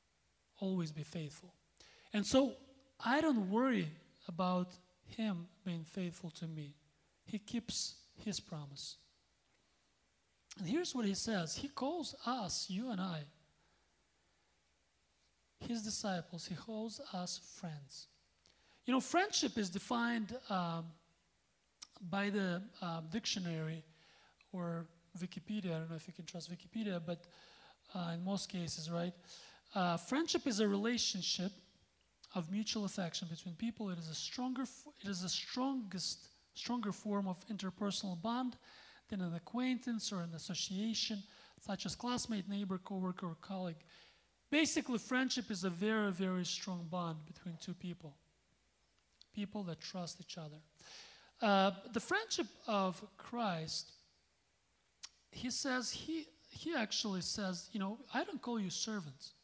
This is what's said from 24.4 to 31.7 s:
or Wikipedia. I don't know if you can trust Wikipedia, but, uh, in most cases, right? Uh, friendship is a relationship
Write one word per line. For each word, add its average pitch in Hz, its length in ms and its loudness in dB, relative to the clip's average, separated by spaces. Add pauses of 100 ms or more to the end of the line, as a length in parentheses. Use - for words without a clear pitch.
or 170 340 -2 (340)
Wikipedia. 190 460 -4
I 165 120 2
don't 160 120 -4
know 165 60 -4
if 156 120 -10
you 175 40 -10
can 170 120 -12
trust 160 260 -8
Wikipedia, 185 540 -2
but, 170 220 -4 (680)
uh, 170 200 0
in 175 100 -2
most 190 240 2
cases, 170 420 -2
right? 170 240 0 (600)
Uh, 175 220 4
friendship 294 520 2
is 208 100 4
a 220 80 8
relationship 202 840 2 (840)